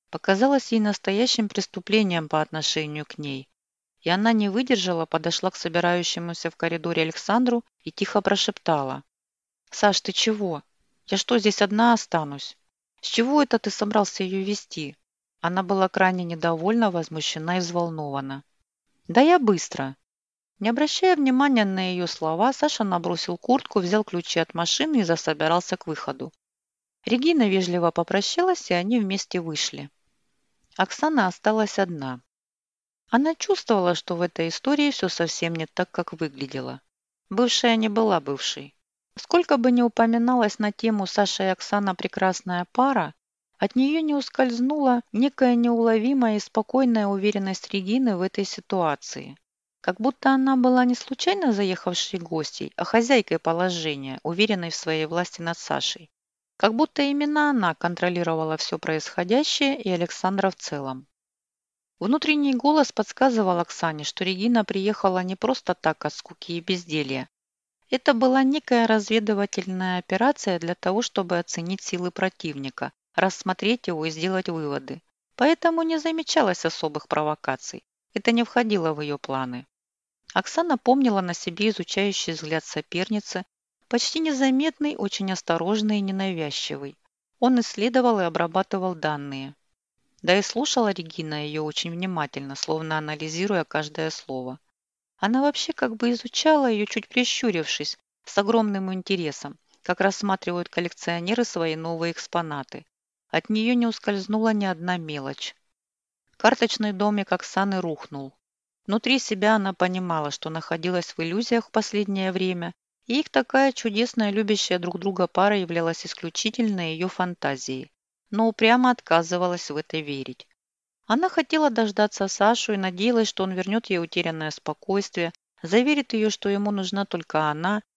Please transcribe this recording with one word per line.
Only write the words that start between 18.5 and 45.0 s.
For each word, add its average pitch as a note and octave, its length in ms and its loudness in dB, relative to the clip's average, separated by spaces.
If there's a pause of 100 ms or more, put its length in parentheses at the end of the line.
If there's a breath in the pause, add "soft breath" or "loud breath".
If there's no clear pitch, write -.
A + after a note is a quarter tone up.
"Да G3+ 120 6
я E4 200 8
быстро". D#3 560 0 (640)
Не G#3 100 -2
обращая D4+ 460 4
внимания C4 480 4
на F#3+ 260 0
ее F3+ 160 0
слова, E3 460 0
Саша - 320 0
набросил F3 520 -2
куртку, - 440 0
взял G3+ 240 2
ключи - 340 -4
от - 160 0
машины B3 460 0
и F#3 40 2
засобирался E3 720 0
к - 120 -12
выходу. C3+ 440 -8 (720)
Регина B3+ 440 4
вежливо F3 420 2
попрощалась, E4+ 800 0
и F#3 40 2
они G#3 260 2
вместе F#3+ 400 -4
вышли. D3 500 -6 (840)
Оксана A#3+ 500 0
осталась G#3+ 520 0
одна. C#3+ 420 -4 (880)
Она D4 240 4
чувствовала, G3 600 2
что F3 220 -4
в F3 60 -2
этой E3 260 -2
истории D4 420 0
все F#3+ 180 -2
совсем E3+ 460 -2
не D#3+ 120 -4
так, - 240 -4
как - 220 -6
выглядело. C3+ 680 -8 (480)
Бывшая A#3 480 4
не A3 120 2
была G#3 320 2
бывшей. C#3 540 -6 (440)
Сколько E4+ 380 2
бы B3 140 2
ни A#3+ 100 4
упоминалось A#3 800 2
на G#3 140 -2
тему G#3+ 340 0
"Саша G3 380 0
и - 20 2
Оксана G3 480 -2
прекрасная F3+ 800 -2
пара", A#3+ 420 2 (440)
от - 160 -2
нее C#4+ 260 2
не D4+ 140 0
ускользнула B3+ 840 2 (120)